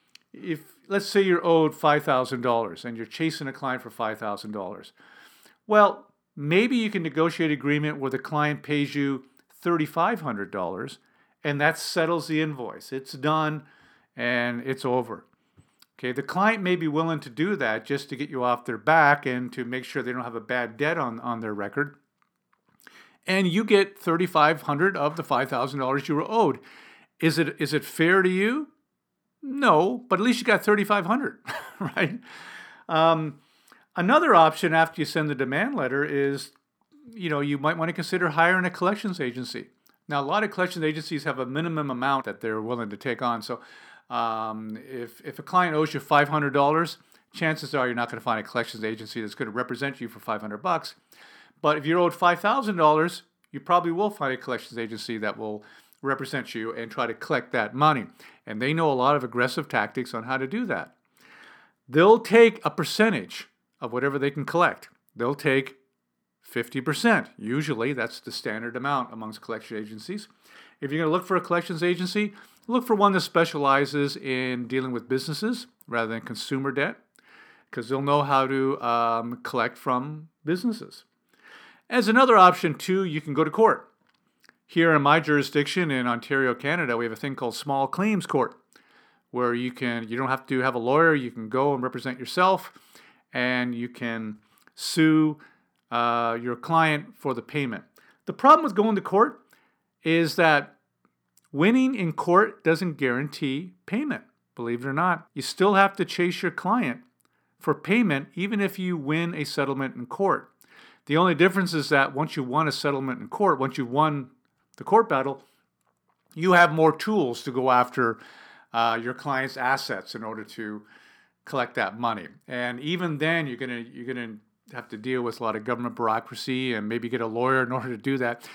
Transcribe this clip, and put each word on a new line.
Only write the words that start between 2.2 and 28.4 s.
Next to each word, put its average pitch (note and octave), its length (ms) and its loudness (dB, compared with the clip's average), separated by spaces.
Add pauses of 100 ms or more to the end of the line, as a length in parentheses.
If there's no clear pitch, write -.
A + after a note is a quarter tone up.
dollars A#2 460 -2
and A#2+ 100 -10
you're A2+ 100 -10
chasing D#3+ 400 -6
a C3+ 60 -8
client B2+ 300 -6
for A#2 80 -16
five A2 280 -6
thousand G#2+ 340 -8
dollars. G2 420 -10 (720)
Well, G#3 420 6 (300)
maybe G3 400 2
you A3 120 0
can G3 140 -2
negotiate D#3+ 480 0
an D3 60 0
agreement D3 420 -2
where C3+ 120 -4
the C3+ 60 -2
client D3 460 -2
pays D3 320 -2
you C#3 300 -2 (280)
thirty-five E3+ 680 -2
hundred G2+ 300 -6
dollars F#2+ 480 -6 (440)
and C#3+ 160 -2
that D3+ 180 2
settles E3 500 -2
the D#3 140 0
invoice. D3 520 -8
It's C3 180 -10
done D3+ 520 -2 (520)
and A#2+ 500 -2
it's C3+ 200 -6
over. A#2+ 400 -4 (760)
Okay, B2+ 140 -6
the C#3 100 -6
client G3+ 400 0
may F3+ 140 0
be D#3+ 100 -4
willing D#3 340 -2
to - 80 -16
do E3+ 280 -2
that A2+ 260 -2
just C#3+ 240 -6
to C#3 80 -12
get C#3+ 140 -8
you C3 120 -6
off B2 220 0
their A#2 140 -6
back C#3+ 480 4
and B2+ 260 -4
to B2+ 140 -8
make B2 180 -8
sure C3 180 -8
they B2 120 -6
don't B2 100 -6
have A#2 120 -10
a A#2 40 -8
bad A2+ 380 -4
debt D#3 200 0
on, A#2+ 220 -4
on A#2+ 220 -6
their G#2+ 120 -6
record. G#2 440 -6 (1300)
And F#3+ 200 2
you F#3 200 2
get G3+ 340 4
thirty-five E3 640 2
hundred F3 340 0
of D3+ 220 -2
the D#3+ 60 -8
five C3 260 0
thousand C3 320 -4
dollars C#3 260 -2
you D3+ 80 -2
were D#3+ 160 -4
owed. A3 280 2 (600)
Is D#3+ 180 2
it, D3+ 220 0
is D3 140 -2
it D3 100 -2
fair F3+ 380 4
to F#3 80 2
you? A3 400 0 (720)